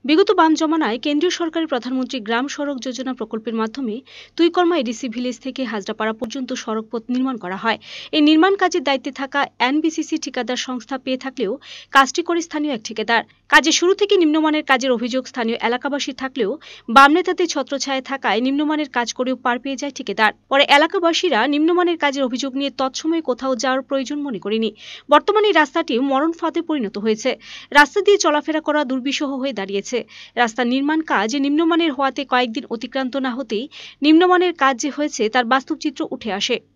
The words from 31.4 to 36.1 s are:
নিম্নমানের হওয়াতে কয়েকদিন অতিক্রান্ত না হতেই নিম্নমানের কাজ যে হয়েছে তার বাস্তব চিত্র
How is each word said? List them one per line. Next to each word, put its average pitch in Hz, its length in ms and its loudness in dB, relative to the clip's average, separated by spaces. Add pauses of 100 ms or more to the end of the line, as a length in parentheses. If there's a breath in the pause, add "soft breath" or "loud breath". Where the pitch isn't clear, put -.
নিম্নমানের 320 520 2
হওয়াতে 269 260 -2 (100)
কয়েকদিন 247 320 0 (100)
অতিক্রান্ত 254 400 -6 (120)
না 254 120 -2
হতেই 233 260 -4 (400 loud breath)
নিম্নমানের 359 480 6 (100)
কাজ 269 200 4
যে 285 140 -2
হয়েছে 294 260 -2 (120)
তার 247 180 4
বাস্তব 269 320 0
চিত্র 294 160 -4 (140)